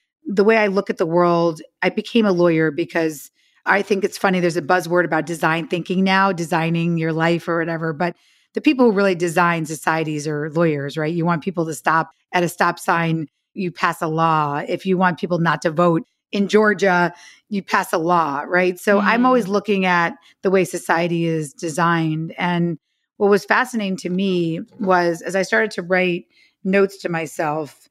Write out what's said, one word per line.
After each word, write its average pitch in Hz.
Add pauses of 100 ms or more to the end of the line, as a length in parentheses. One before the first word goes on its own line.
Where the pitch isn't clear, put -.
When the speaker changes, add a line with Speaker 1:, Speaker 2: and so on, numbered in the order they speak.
(260)
Speaker 1:
the 208
way 226
I 214
look 196
at 196
the 190
world, 170 (200)
I 185
became 214
a 196
lawyer 165
because 165 (360)
I 196
think 196
it's 208
funny. 185
There's 175
a 175
buzzword 175
about 156
design 165
thinking 185
now, 190
designing 170
your 160
life 165
or 170
whatever. 165
But 175 (380)
the 220
people 269
who 233
really 196
design 170
societies 156
are 151
lawyers, 147
right? 156
You 165
want 170
people 170
to 160
stop 160 (220)
at 180
a 165
stop 175
sign, 165 (260)
you 180
pass -
a 170
law. 156 (100)
If 180
you 185
want 180
people 175
not 160
to 170
vote 165 (280)
in 202
Georgia, 185 (360)
you 202
pass -
a 196
law, 160
right? 180
So 202
I'm 220
always 254
Speaker 2:
Mm. 185
Speaker 1:
looking 196
at 175 (260)
the 196
way 185
society 170
is 160
designed. 165
And 175 (380)
what 208
was 202
fascinating 214
to 180
me 180 (200)
was, 175
as 175
I 190
started 220
to 190
write 180 (380)
notes 196
to 180
myself 160